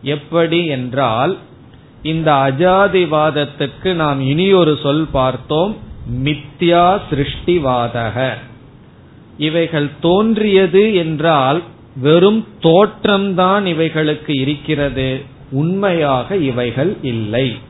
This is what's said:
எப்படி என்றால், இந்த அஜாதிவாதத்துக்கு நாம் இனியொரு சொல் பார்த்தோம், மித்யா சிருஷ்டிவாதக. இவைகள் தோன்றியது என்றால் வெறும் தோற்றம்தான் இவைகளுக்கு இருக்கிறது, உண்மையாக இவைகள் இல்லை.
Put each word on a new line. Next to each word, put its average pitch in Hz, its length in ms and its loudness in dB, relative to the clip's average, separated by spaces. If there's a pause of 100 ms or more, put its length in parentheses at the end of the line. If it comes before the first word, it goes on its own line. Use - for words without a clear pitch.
எப்படி 160 640 -2
என்றால், 127 640 -2 (720)
இந்த 160 260 -2 (120)
அஜாதிவாதத்துக்கு 156 1500 0
நாம் 147 320 -2
இனியொரு 170 520 4
சொல் 147 320 -2
பார்த்தோம், 147 640 -2 (440)
மித்யா 170 680 0 (160)
சிருஷ்டிவாதக. 127 1160 -2 (1200)
இவைகள் 156 500 0 (100)
தோன்றியது 196 840 4 (120)
என்றால் 156 640 2 (380)
வெறும் 175 440 4 (180)
தோற்றம்தான் 196 1080 2
இவைகளுக்கு 156 680 -2
இருக்கிறது, 143 680 -2 (440)
உண்மையாக 160 880 0
இவைகள் 127 500 -2 (120)
இல்லை. 117 440 -2 (220)